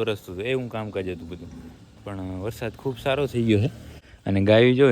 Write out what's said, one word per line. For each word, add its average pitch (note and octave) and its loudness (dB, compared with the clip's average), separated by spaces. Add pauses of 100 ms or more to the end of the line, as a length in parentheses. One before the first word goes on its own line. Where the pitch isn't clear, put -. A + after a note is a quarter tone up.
વરસતું G#2 -6
હતું, G2 -6
એવું B2+ -4
કામકાજ G2 -6
હતું E2 -14
બધું. E2+ -14 (540)
પણ F#2 -8
વરસાદ A2+ -8 (100)
ખૂબ C3 -6
સારો C#3 -2
થઈ A#2+ 0
ગયો G#2 4
છે. D3 0 (580)
અને G2 2
ગાયો A#2+ 8
જો C#3 8